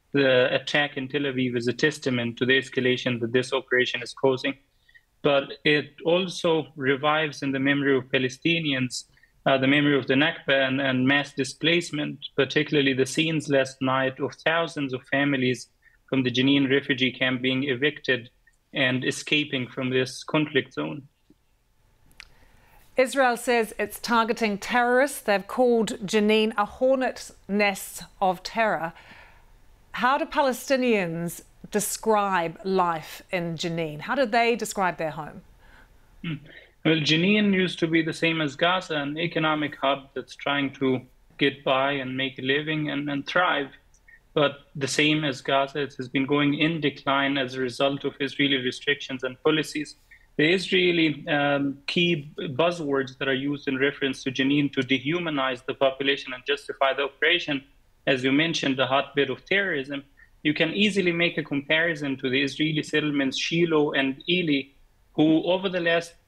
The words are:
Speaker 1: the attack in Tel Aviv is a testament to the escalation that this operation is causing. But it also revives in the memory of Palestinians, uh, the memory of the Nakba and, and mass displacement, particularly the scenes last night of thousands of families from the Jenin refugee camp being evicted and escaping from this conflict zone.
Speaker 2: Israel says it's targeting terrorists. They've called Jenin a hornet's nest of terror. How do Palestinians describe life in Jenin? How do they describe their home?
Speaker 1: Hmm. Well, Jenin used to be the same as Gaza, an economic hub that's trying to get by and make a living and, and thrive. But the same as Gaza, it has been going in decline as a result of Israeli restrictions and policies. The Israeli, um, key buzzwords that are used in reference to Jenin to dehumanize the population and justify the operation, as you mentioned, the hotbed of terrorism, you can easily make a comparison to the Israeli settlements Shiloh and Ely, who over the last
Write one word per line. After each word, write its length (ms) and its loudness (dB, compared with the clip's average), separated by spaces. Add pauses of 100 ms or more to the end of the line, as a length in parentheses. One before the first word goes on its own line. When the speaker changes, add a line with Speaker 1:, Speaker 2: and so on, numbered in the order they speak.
(120)
Speaker 1:
the 420 4
attack 420 0
in 120 -6
Tel 140 -2
Aviv 340 -2
is 100 -2
a 60 2
testament 640 -2
to 80 0
the 100 4
escalation 640 0
that 120 -4
this 200 0
operation 520 0
is 80 -12
causing. 420 0 (680)
But 320 2 (100)
it 300 0 (100)
also 720 0
revives 640 0
in 80 -2
the 80 -2
memory 380 2
of 80 0
Palestinians, 1000 -2 (420)
uh, 100 6
the 100 2
memory 320 4
of 80 -2
the 80 2
Nakba 540 2
and, 140 -2
and 240 2
mass 260 2
displacement, 840 -2 (180)
particularly 560 2
the 140 2
scenes 420 0
last 320 0
night 400 0
of 140 -4
thousands 580 -2
of 120 -6
families 640 0 (400)
from 160 0
the 60 0
Jenin 400 4
refugee 400 0
camp 300 -2
being 240 -2
evicted 640 -2 (460)
and 280 0
escaping 640 -2
from 220 -6
this 360 -2
conflict 500 -2
zone. 340 -8 (1900)
Speaker 2:
Israel 400 2
says 400 0
it's 200 -4
targeting 600 0
terrorists. 640 2
They've 240 0
called 580 2
Jenin 540 4
a 80 2
hornet's 640 0 (160)
nest 540 -2 (180)
of 220 0
terror. 500 -2 (1000)
How 260 2
do 80 -4
Palestinians 1120 0 (300)
describe 920 0
life 600 -2 (100)
in 240 -2
Jenin? 440 -4
How 140 -4
do 120 2
they 280 2
describe 440 -2
their 140 -4
home? 280 -12 (840)
Speaker 1:
Hmm. 120 -6 (480)
Well, 140 4
Jenin 560 2
used 280 0
to 60 2
be 140 2
the 140 -2
same 260 -2
as 160 -4
Gaza, 400 0
an 220 -4
economic 580 -2
hub 380 -2
that's 200 -10
trying 400 -4
to 280 -2 (340)
get 260 0
by 300 2
and 240 -6
make 220 -6
a 40 -10
living 460 -2
and, 220 -4
and 160 -4
thrive. 420 0 (640)
But 280 2 (140)
the 140 -4
same 340 2
as 200 -4
Gaza, 380 0
it 180 -6
has 100 -8
been 160 0
going 300 2
in 260 0
decline 560 0
as 180 -4
a 60 -6
result 440 -2
of 140 -4
Israeli 380 0
restrictions 680 -4
and 180 -8
policies. 540 -2 (420)
The 120 4
Israeli, 800 2
um, 480 0 (100)
key 520 0
buzzwords 800 -2
that 100 -4
are 60 2
used 340 -4
in 80 0
reference 480 -2
to 80 -4
Jenin 400 2
to 80 -2
dehumanize 840 -2
the 80 -4
population 580 0
and 140 -12
justify 480 0
the 80 -2
operation, 600 0 (440)
as 180 2
you 80 2
mentioned, 460 0
the 80 2
hotbed 420 0
of 160 -8
terrorism, 580 -2 (400)
you 120 2
can 160 0
easily 420 2
make 240 0
a 60 -2
comparison 720 -2
to 140 -4
the 120 0
Israeli 400 -2
settlements 560 -2
Shiloh 540 2
and 340 -2
Ely, 440 0 (440)
who 300 4
over 240 0
the 120 -4
last 340 0 (140)